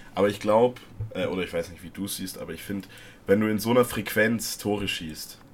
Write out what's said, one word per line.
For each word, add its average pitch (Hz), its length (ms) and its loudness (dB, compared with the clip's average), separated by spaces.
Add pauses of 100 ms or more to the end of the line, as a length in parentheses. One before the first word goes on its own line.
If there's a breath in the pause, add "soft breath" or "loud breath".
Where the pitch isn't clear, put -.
(140 loud breath)
Aber 98 160 4
ich 104 100 -4
glaub, 117 400 4 (360)
äh, 90 100 0
oder 90 160 -2
ich 87 100 -6
weiß 85 200 -4
nicht, 82 100 -16
wie 87 80 -14
du 95 180 -6
siehst, 95 300 -8
aber 85 160 -10
ich 82 80 -12
find, 101 260 -6 (380 loud breath)
wenn 98 140 6
du 107 80 4
in 107 100 2
so 104 140 0
einer 123 140 6
Frequenz 110 760 0
Tore 101 280 -2
schießt, - 520 -8 (140)